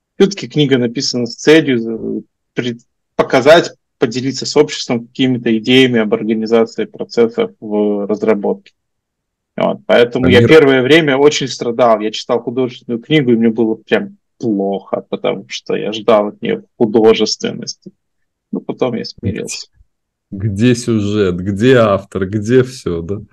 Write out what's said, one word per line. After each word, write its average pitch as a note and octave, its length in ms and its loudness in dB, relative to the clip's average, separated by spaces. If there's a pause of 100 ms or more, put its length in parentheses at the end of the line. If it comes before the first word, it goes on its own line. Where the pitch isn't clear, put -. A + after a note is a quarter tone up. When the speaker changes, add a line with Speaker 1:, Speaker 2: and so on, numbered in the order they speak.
(180)
Speaker 1:
Всё-таки G3 300 0
книга C3+ 300 2
написана B2 480 -4
с - 100 -8
целью D3 440 2
за-, A2+ 420 -6 (320)
пред-, A#2+ 300 -8 (320)
показать, D3+ 560 4 (260)
поделиться B2+ 480 -4
с - 100 -6
обществом C3+ 520 -2
какими-то B2 500 0
идеями B2 420 2
об G#2 140 -2
организации A2 720 -2
процессов - 720 -2
в G#2 480 -2
разработке. G#2 640 -2 (840)
Вот, - 280 -2
поэтому A#2+ 440 2
я - 80 6
Speaker 2:
Амир A#2 120 6
Speaker 1:
первое C#3 320 6
время C#3+ 360 2
очень C#3+ 320 2
страдал. A#2 500 0
Я G#2+ 120 -4
читал A#2 300 -4
художественную A#2+ 600 -6
книгу, D3 320 2
и - 20 2
мне A2+ 140 2
было A2 260 0
прям G2+ 420 -4 (200)
плохо, G3 720 -4
потому - 400 -6
что - 260 -8
я G2+ 160 -6
ждал A2 380 0
от - 120 -18
неё G#2 200 -4 (160)
художественности. A2 1120 0 (640)
Но - 80 -6
потом B2 340 -6
я - 80 -8
смирился. - 640 -10 (640)
Speaker 2:
Где G#2+ 440 0
сюжет? G#2 600 -2
Где G2+ 400 2
автор? G2 500 0
Где A2 380 0
всё, F2 380 -8
да? G2 160 -8 (160)